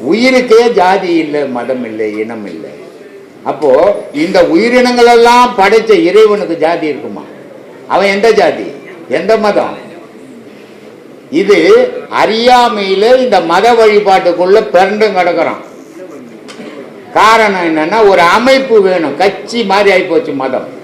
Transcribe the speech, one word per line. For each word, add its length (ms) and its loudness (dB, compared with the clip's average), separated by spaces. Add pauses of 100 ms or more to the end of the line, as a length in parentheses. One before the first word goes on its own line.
(100)
உயிருக்கே 520 2 (160)
ஜாதி 320 0 (140)
இல்லை, 160 -4 (160)
மதம் 340 -6
இல்லை, 160 -6 (160)
இனம் 300 -10
இல்லை. 200 -16 (760)
அப்போ 200 -2 (540)
இந்த 140 -2 (160)
உயிரினங்கள் 600 2
எல்லாம் 460 4
படைச்ச 300 2 (180)
இறைவனுக்கு 560 2
ஜாதி 280 -2
இருக்குமா? 320 -12 (680)
அவன் 240 0
எந்த 120 0 (120)
ஜாதி, 260 -2 (520)
எந்த 140 -2 (140)
மதம்? 320 -4 (1600)
இது 180 2 (640)
அறியாமையில 1000 2
இந்த 140 0 (160)
மத 140 2 (120)
வழிபாட்டுக்குள்ள 800 2 (160)
பிறண்டு 320 2 (100)
கிடக்குறான். 460 -2 (1600)
காரணம் 520 2
என்னன்னா, 280 0 (140)
ஒரு 100 2 (140)
அமைப்பு 400 2 (120)
வேணும், 340 -2
கட்சி 380 -4 (120)
மாதிரி 220 2
ஆயிப்போச்சு 400 -2 (100)
மதம். 240 -6 (160)